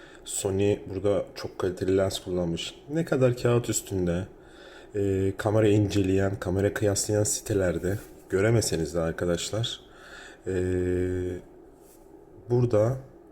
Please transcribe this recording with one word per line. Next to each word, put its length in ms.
Sony 520
burada 320
çok 240
kaliteli 380
lens 220
kullanmış. 560
Ne 160
kadar 320
kağıt 320
üstünde, 580
e, 420
kamera 300
inceleyen, 720
kamera 340
kıyaslayan 500
sitelerde 760
göremeseniz 640
de 40
arkadaşlar, 800
e, 60
burada 480